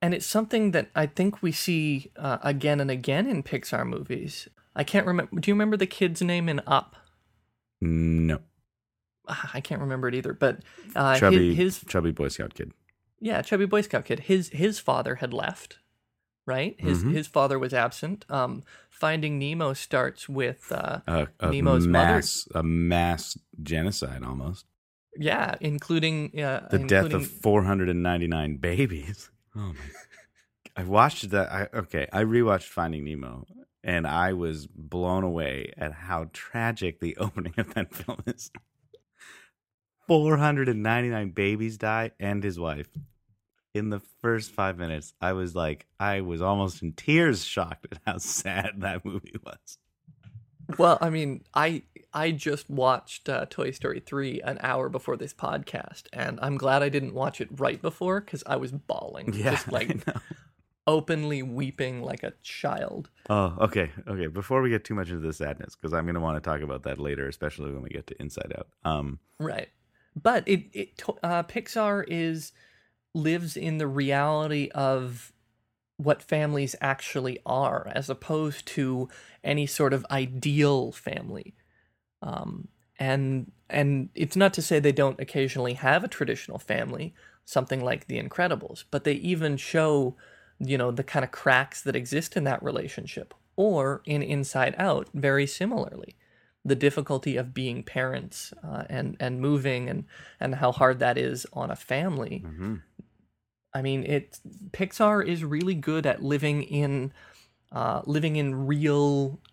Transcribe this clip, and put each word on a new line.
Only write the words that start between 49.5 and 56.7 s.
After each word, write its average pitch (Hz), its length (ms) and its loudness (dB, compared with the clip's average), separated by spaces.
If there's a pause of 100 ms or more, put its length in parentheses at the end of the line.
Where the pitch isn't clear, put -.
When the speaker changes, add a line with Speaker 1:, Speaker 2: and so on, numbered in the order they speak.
Speaker 1:
Well, 175 220 8
I 170 100 2
mean, 151 340 -2 (100)
I, 156 280 2 (300)
I 160 200 0
just 147 360 -4
watched, 131 600 0
uh, 135 200 -2
Toy 131 220 -4
Story - 300 -6
three 139 420 -6
an 135 180 -4
hour 131 300 -2
before - 260 -4
this - 160 -8
podcast, - 800 -6
and 123 300 -6
I'm 139 160 -2
glad 135 240 4